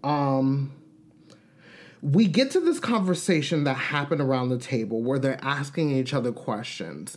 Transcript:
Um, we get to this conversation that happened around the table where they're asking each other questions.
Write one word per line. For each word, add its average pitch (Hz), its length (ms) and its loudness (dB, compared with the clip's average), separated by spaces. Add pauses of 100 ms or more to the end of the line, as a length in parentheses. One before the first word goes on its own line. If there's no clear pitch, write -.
Um, 139 680 0 (1300)
we 156 240 4
get 240 260 2
to 370 80 2
this 330 220 2
conversation 175 800 0
that 135 120 2
happened 143 440 -2
around 131 300 2
the 127 80 0
table 113 440 -4
where 131 160 0
they're 131 240 0
asking 139 500 -2
each 131 220 0
other 123 200 0
questions. 92 840 -8